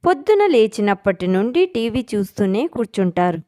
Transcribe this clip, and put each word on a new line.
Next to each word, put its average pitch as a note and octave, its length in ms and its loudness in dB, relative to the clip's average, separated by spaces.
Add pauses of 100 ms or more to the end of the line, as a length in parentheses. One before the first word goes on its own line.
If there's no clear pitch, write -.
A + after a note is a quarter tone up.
పొద్దున G4+ 380 2
లేచినప్పటి G#3 800 0
నుండి A#3+ 380 2
టీవీ A#3+ 400 -4 (100)
చూస్తూనే G3+ 520 -2
కూర్చుంటారు. F3+ 720 -2 (100)